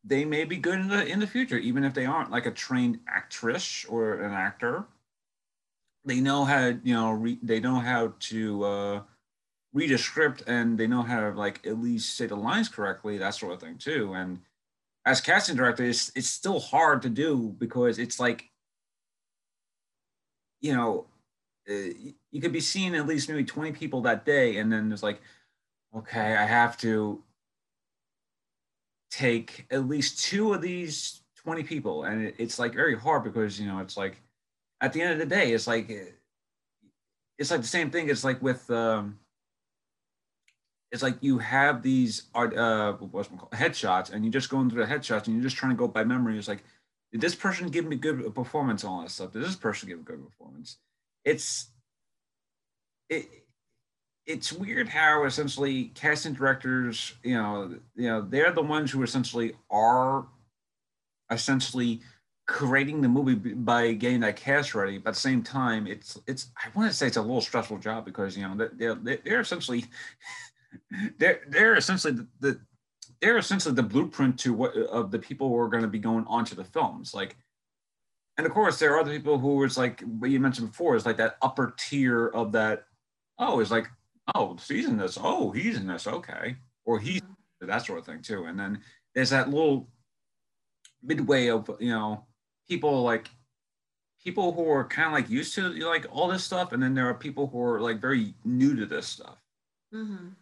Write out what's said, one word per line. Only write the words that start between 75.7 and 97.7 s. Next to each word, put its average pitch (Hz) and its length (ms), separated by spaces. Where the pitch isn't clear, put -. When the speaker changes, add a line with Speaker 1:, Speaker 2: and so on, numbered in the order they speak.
Speaker 1:
be 107 120
going 113 280
onto 113 260
the 95 120
films. - 480
Like, 98 240
and 156 80
of 156 80
course, 196 240
there 147 160
are 160 60
other 147 120
people 151 280
who 139 240
is 131 140
like, 123 240
what 117 280
you 135 100
mentioned 123 320
before, 127 260
is 107 80
like 110 120
that 113 240
upper 131 360
tier 123 500
of 110 240
that, 107 340
oh, 190 220
it's 104 100
like, 113 160
"Oh, - 280
she's 247 220
in 117 120
this. 95 220
Oh, 113 320
he's 170 260
in 95 100
this. 87 180
Okay." 127 520
Or 113 140
he's 139 220
Speaker 2:
Mm-hmm. - 460
Speaker 1:
that 110 180
sort 92 120
of 80 80
thing 80 160
too. 95 240
And 87 140
then 101 220
there's 131 160
that 135 180
little 143 400
midway 131 460
of, 110 320
you 120 100
know, 107 360
people 147 320
like, 113 280
people 180 280
who 165 180
are 139 140
kinda, 156 280
like, 127 180
used 135 260
to, 185 180
you - 80
know, 160 80
like, 160 220
all 160 160
this 185 160
stuff. 180 300
And 127 100
then 131 100
there 127 140
are 123 60
people 139 340
who 123 140
are, 120 180